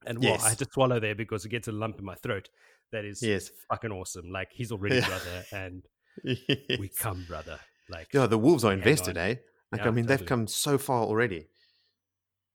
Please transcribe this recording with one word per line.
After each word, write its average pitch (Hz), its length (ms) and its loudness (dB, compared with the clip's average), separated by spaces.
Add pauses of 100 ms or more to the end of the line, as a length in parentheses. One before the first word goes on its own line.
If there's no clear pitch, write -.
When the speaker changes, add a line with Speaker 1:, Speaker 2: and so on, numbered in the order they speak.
Speaker 1:
And, 120 120 -6
well, 120 140 4
I 107 40 2
Speaker 2:
Yes. - 120 0
Speaker 1:
had 113 120 0
to 131 120 -4
swallow 127 260 2
there 107 160 -2
because 107 300 -6
it 107 60 -10
gets 117 180 -6
a 110 40 -6
lump 107 260 -6
in 98 80 -12
my 90 80 -10
throat. 101 340 -6 (420)
That 107 140 -8
is 101 180 -10
Speaker 2:
Yes. 101 280 0 (200)
Speaker 1:
fucking 110 220 -4
awesome. 92 380 -10
Like, 95 240 -8
he's 117 180 -8
already 104 240 0
Speaker 2:
Yeah. 120 100 4
Speaker 1:
brother 90 460 -6
and 92 340 -10 (300)
Speaker 2:
<laughs> - 80 -18
Yes. 127 540 -2
Speaker 1:
"We 98 100 -6
come, 92 380 -6
brother." 80 340 -10 (280)
Like, 82 260 -12
Speaker 2:
Yeah, 135 120 6
the 110 120 4
wolves 117 260 6
are 107 60 8
Speaker 1:
hang 95 80 2
Speaker 2:
invested, 101 400 4
Speaker 1:
on. 85 120 0
Speaker 2:
eh? 123 40 0 (380)
Like, 107 100 -4
Speaker 1:
Yeah, 117 60 2
Speaker 2:
I - 20 4
mean, 117 160 2
they've 135 120 4
Speaker 1:
totally. 127 100 -6
Speaker 2:
come 117 180 0
so 139 320 0
far 127 260 0
already. 104 440 0 (1080)